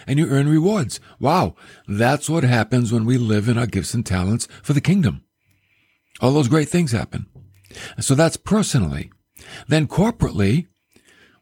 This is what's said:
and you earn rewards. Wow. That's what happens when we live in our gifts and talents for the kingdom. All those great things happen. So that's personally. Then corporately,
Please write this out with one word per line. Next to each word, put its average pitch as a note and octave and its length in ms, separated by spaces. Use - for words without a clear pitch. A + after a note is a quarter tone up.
and C#3 140
you E3 80
earn C#3 200
rewards. D#3+ 520
Wow. C#3+ 360
That's A#2+ 420
what D#3+ 140
happens A#2+ 500
when A2+ 120
we B2+ 120
live G#2+ 320
in A2+ 80
our A#2+ 80
gifts G2 300
and A#2 100
talents F#2 420
for - 120
the C#3 80
kingdom. D3 420
All B2+ 100
those C3 160
great D3 220
things E3+ 220
happen. - 340
So B2+ 140
that's D#3 240
personally. G2 760
Then D3+ 200
corporately, D3 800